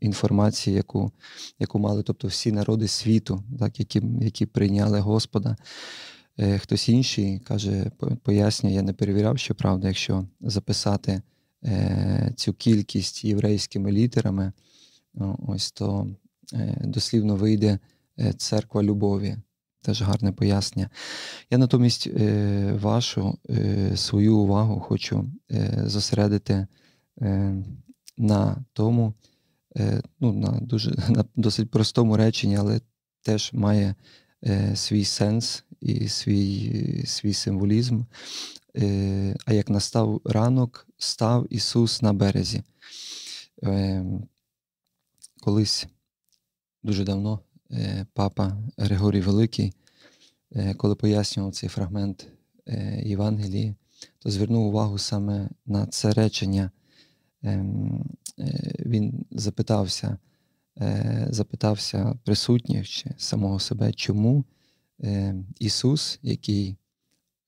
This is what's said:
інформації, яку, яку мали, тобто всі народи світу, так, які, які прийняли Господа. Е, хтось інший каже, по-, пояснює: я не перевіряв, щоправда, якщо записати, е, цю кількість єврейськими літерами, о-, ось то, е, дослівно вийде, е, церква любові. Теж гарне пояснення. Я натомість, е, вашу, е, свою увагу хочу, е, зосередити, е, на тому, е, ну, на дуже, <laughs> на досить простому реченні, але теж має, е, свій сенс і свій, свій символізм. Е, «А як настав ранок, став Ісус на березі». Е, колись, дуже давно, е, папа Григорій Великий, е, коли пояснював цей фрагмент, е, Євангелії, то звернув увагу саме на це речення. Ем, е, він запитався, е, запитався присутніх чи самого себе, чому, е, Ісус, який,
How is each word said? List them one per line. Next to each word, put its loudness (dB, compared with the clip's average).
інформації, 2
яку, -2
яку -2
мали, 0
тобто -4
всі -2
народи 0
світу, 0
так, -2
які, 0
які 0
прийняли 2
Господа. 0
Е, 2
хтось -2
інший 2
каже, -2
по-, -2
пояснює: 2
я 2
не 0
перевіряв, 2
щоправда, 0
якщо -2
записати, -2
е, 0
цю -2
кількість 0
єврейськими 0
літерами, 0
о-, -4
ось -4
то, -4
е, -4
дослівно 0
вийде, 4
е, 2
церква -2
любові. 0
Теж -2
гарне 0
пояснення. 0
Я 4
натомість, 4
е, 2
вашу, 0
е, 0
свою 4
увагу 2
хочу, -2
е, 0
зосередити, 0
е, 0
на 2
тому, 2
е, 0
ну, 4
на 0
дуже, -2
<laughs> -2
на 4
досить 0
простому 4
реченні, 2
але 2
теж -2
має, 2
е, 2
свій 0
сенс -2
і -2
свій, -2
свій -4
символізм. 0
Е, 0
«А 2
як 2
настав 0
ранок, 2
став 0
Ісус 0
на 4
березі». 0
Е, 0
колись, 0
дуже 0
давно, -2
е, -4
папа 0
Григорій 2
Великий, 2
е, -2
коли 0
пояснював 0
цей -8
фрагмент, -6
е, -6
Євангелії, -2
то -6
звернув 2
увагу 0
саме -4
на 0
це 0
речення. 2
Ем, -2
е, -4
він 0
запитався, -2
е, 0
запитався -2
присутніх 0
чи -10
самого -2
себе, 0
чому, 2
е, -2
Ісус, 0
який, -2